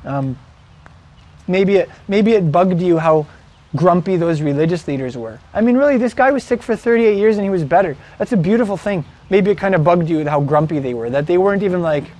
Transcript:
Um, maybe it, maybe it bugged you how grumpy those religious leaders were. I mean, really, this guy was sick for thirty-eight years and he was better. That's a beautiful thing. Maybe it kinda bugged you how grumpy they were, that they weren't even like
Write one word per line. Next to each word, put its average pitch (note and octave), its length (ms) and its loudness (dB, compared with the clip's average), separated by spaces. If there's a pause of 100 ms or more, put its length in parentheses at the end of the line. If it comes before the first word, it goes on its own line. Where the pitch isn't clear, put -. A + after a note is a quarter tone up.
Um, C3+ 320 -6 (1080)
maybe F#3+ 300 2
it, E3+ 120 0 (180)
maybe G#3+ 260 2
it F3 180 2
bugged F3+ 300 2
you F3 180 2
how D#3 260 2 (500)
grumpy F3+ 400 2
those E3 260 -2
religious D#3 460 -2
leaders C3 300 -6
were. A2+ 220 -12 (140)
I F#3+ 60 -2
mean, A#3+ 160 2
really, C#4 220 2
this A#3 160 0
guy C4+ 180 2
was C4+ 120 -2
sick A#3 200 -4
for A3 120 -2
thirty-eight A3+ 420 2
years G#3 200 2
and G3+ 60 -2
he G3 60 -2
was F3 160 -2
better. F3 320 0 (200)
That's G3+ 140 -4
a A#3 60 2
beautiful G3 400 0
thing. F#3+ 260 -4 (260)
Maybe G3 220 2
it F3+ 80 -2
kinda F#3+ 180 0
bugged E3+ 320 2
you D#3 180 -2
how D3 120 -2
grumpy D3+ 400 0
they C3 140 -4
were, A#2 160 -6
that C#3+ 180 -2
they F3 100 2
weren't G3+ 260 0
even F3+ 180 -2
like D3+ 240 -2 (140)